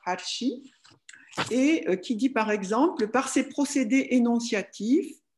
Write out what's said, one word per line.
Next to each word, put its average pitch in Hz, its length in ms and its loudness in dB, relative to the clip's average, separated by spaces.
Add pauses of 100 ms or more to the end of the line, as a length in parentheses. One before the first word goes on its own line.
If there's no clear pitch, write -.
Archi, - 680 -6 (800)
et, 269 380 2
euh, 185 80 2
qui 214 200 -4
dit 247 120 2
par 220 220 0
exemple, « 214 600 0
Par 262 180 0
ses 269 200 0
procédés 269 600 0
énonciatifs, 233 1080 0 (220)